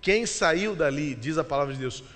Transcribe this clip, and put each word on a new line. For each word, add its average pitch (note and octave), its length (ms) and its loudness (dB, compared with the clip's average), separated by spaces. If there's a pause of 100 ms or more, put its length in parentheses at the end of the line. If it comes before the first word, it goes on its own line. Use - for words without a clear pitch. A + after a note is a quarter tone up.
quem A3 240 2
saiu F#3+ 500 2
dali, D3 380 0
diz C3+ 240 -4
a D#3+ 60 0
palavra C#3 300 0
de C3 60 -8
Deus, B2+ 240 -6 (120)